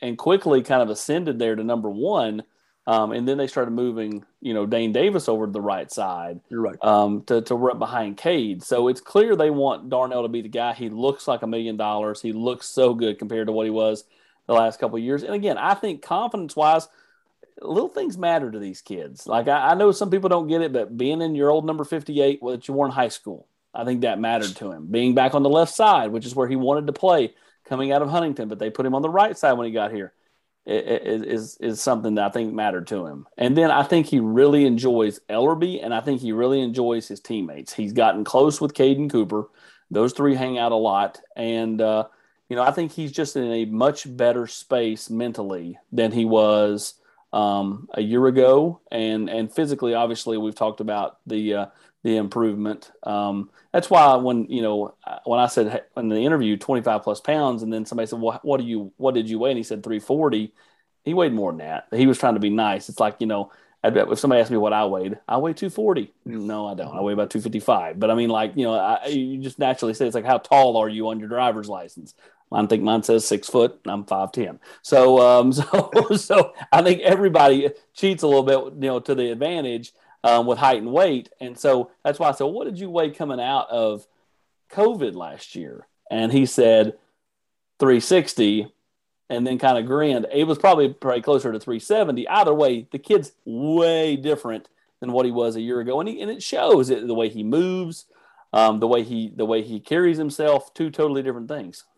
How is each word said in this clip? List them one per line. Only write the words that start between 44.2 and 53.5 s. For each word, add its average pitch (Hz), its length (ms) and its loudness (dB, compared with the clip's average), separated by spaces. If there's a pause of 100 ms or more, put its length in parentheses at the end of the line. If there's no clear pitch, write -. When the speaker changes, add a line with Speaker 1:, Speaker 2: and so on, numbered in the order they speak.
Speaker 1:
space 113 640 -4
mentally 101 680 -8 (140)
than 113 180 0
he 113 140 0
was, 107 720 2 (380)
um, 101 640 -2
a 107 60 -4
year 120 260 2
ago. 131 540 4 (100)
And, 110 400 -4
and 110 220 -4
physically, 139 420 -2
obviously, 113 440 -2
we've 107 180 -6
talked 110 240 -4
about 104 440 -6
the, 107 300 -4
uh, 101 120 -4 (360)
the 113 140 0
improvement. 104 720 -2 (120)
Um, 101 480 -4 (220)